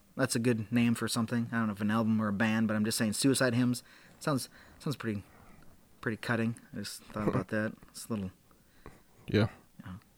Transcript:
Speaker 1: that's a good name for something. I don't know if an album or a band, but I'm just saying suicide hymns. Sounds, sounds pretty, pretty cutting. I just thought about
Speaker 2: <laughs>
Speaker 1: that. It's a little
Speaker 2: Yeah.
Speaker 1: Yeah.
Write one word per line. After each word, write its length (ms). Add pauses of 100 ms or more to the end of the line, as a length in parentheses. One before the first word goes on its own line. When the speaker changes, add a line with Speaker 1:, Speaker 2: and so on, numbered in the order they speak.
(160)
Speaker 1:
that's 200
a 40
good 320
name 220
for 140
something. 440
I 60
don't 100
know 60
if 80
an 80
album 320
or 60
a 60
band, 340
but 80
I'm 100
just 140
saying 140
suicide 420
hymns. 260 (380)
Sounds, 280 (300)
sounds 180
pretty, 280 (800)
pretty 160
cutting. 380 (160)
I 100
just 240
thought 220
about 200
Speaker 2:
<laughs> 20
Speaker 1:
that. 240 (160)
It's 160
a 80
little 160 (960)
Speaker 2:
Yeah. 200 (360)
Speaker 1:
Yeah. 80 (260)